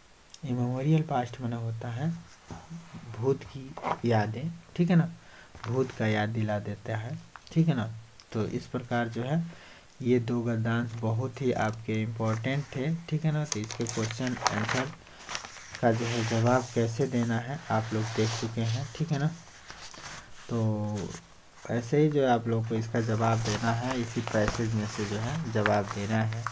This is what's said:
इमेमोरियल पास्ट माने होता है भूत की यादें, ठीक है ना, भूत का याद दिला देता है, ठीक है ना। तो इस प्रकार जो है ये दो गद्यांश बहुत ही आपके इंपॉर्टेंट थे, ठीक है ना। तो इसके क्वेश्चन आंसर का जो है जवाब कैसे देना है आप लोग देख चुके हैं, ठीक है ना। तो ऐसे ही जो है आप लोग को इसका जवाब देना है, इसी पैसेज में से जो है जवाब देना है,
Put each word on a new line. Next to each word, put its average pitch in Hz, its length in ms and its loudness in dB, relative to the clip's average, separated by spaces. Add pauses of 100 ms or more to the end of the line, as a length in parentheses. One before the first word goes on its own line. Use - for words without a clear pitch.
(440)
इमेमोरियल 131 580 2
पास्ट 131 380 0
माने 117 160 -2
होता 113 340 -4
है 139 200 -2 (1080)
भूत 131 260 2
की 135 300 -12 (300)
यादें, 117 460 2 (260)
ठीक 175 140 4
है 175 60 8
ना, 165 140 6 (560)
भूत 123 240 2
का 113 160 0
याद 107 220 4
दिला 107 300 0
देता 107 380 -6
है, 123 220 -6 (340)
ठीक 165 160 6
है 143 60 4
ना। 113 160 -2 (420)
तो 110 140 0
इस 123 200 -4
प्रकार 120 420 -2
जो 113 140 -4
है 160 240 0 (560)
ये 120 180 6
दो 117 220 0
गद्यांश 117 500 0
बहुत 117 500 -2
ही 123 100 4
आपके 110 500 0
इंपॉर्टेंट 113 640 0
थे, 143 300 -2
ठीक 160 300 -2
है 156 80 4
ना। 151 120 0
तो 107 160 -2
इसके 113 240 -4
क्वेश्चन 113 520 -2
आंसर 120 560 0 (880)
का 120 120 6
जो 117 140 0
है 117 200 0
जवाब 120 380 4 (100)
कैसे 117 320 2
देना 117 320 2
है 135 220 -6 (100)
आप 110 220 2
लोग 110 100 0
देख 110 280 0 (100)
चुके 113 200 -4
हैं, 113 360 0
ठीक 156 160 -2
है 139 60 2
ना। 147 100 2 (1200)
तो 107 460 0 (720)
ऐसे 120 280 2
ही 156 100 8
जो 147 140 4
है 127 80 4
आप 113 180 4
लोग 113 200 2
को 117 60 0
इसका 113 260 0
जवाब 113 380 2
देना 110 340 0
है, 123 280 0
इसी 117 200 -2
पैसेज 110 540 0
में 104 120 0
से 107 180 -4
जो 101 140 -2
है 123 340 -4
जवाब 104 320 2
देना 107 380 -2
है, 110 300 -2